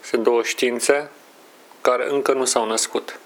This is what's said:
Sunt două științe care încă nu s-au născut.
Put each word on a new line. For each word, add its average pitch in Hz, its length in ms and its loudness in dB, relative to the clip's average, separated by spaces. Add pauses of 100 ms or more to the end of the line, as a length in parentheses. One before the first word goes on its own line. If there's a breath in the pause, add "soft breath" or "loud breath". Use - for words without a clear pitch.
Sunt - 220 -2
două 117 200 4
științe 131 680 0 (680)
care 123 300 0
încă 139 220 0
nu 131 120 0
s-au 123 220 0
născut. - 580 -4